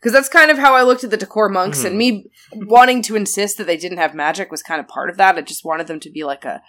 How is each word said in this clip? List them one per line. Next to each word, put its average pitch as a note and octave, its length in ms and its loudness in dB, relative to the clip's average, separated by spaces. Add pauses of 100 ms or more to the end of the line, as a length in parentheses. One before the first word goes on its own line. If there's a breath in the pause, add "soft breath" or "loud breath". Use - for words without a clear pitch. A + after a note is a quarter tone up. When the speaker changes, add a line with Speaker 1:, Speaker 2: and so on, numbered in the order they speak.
Speaker 1:
'cause A#3 100 -2
that's C4+ 180 2
kind D#4 220 4
of C#4 60 2
how C4+ 180 4
I B3+ 80 4
looked B3 200 2
at A#3 80 -8
the G#3+ 60 -2
Decor G#3 320 -2
monks, F#3 340 -4
and F3+ 100 -4
Speaker 2:
Mm-hmm. G3+ 40 -2
Speaker 1:
me A3 340 -2 (360 soft breath)
wanting B3 360 6
to A3 120 -6
insist G3+ 420 -4
that G#3 100 -10
they E3+ 100 -2
didn't E3+ 200 -10
have D#3+ 160 -2
magic D#3+ 380 -4
was D#3 120 -12
kind D#3+ 160 -8
of C#3 80 -12
part C#3 220 -8
of F3+ 80 -12
that. F#3+ 200 4
I D3+ 40 -8
just - 240 -14
wanted D#3+ 220 -6
them D#3+ 140 -12
to D3+ 100 -20
be, D#3 120 -12
like, C#3 220 -10
a, - 240 -10